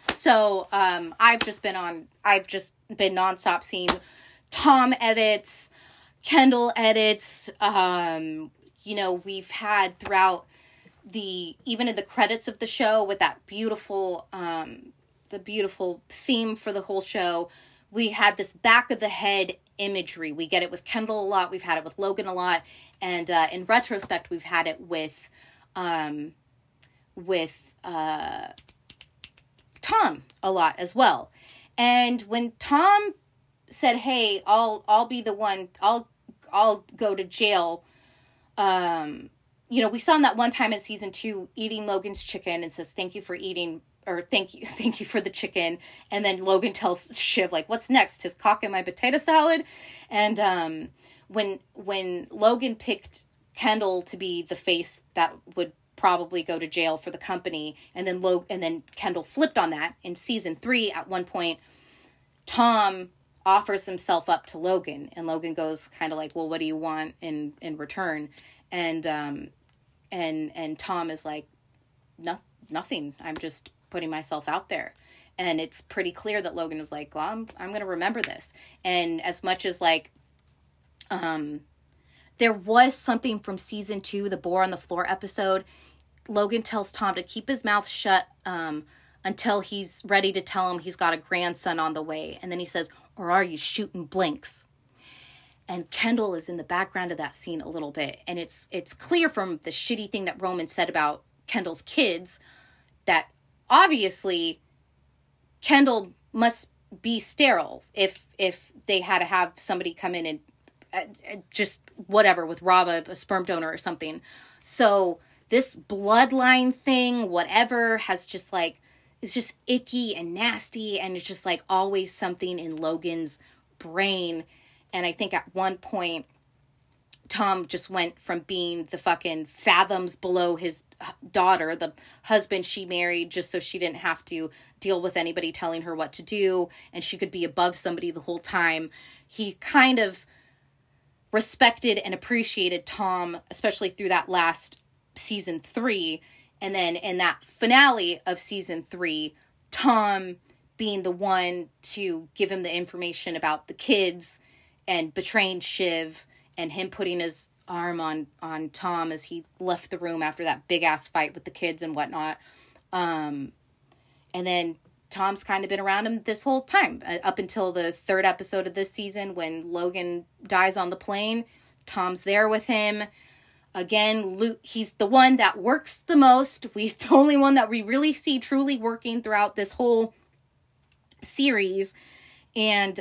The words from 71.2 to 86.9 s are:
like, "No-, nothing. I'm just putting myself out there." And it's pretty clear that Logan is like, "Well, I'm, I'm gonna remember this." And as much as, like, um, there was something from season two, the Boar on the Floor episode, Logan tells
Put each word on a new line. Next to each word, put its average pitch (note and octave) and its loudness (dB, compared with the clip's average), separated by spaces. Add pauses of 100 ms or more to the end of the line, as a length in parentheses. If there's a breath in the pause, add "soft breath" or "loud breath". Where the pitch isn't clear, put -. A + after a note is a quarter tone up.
like, D3+ -10 (720)
"No-, E3+ -8 (280)
nothing. D#3 -8
I'm D#3 -10
just - -12 (180)
putting E3+ -8
myself D#3 -8
out E3 -4
there." - -8 (440 soft breath)
And E3+ -2
it's - -8
pretty F#3 -4
clear G#3 -4
that F3+ -6
Logan D#3+ -6
is D3+ -14
like, D3 -12
"Well, D#3 -4
I'm, A3 -8 (100)
I'm F#3 -12
gonna G#3 -8
remember F#3 -2
this." - -8 (300 loud breath)
And E3+ 0
as F3 -4
much F#3 -2
as, F3+ -4
like, E3 2 (960)
um, D#3 -4 (800 soft breath)
there A#3 6
was A3 6
something A#3 -2
from G3 -10
season G#3 -8
two, G3+ -4
the F#3+ -4
Boar F3+ 0
on F#3+ 0
the F3+ -6
Floor - -4
episode, F#3+ -2 (640 soft breath)
Logan G#3 0
tells G#3+ -4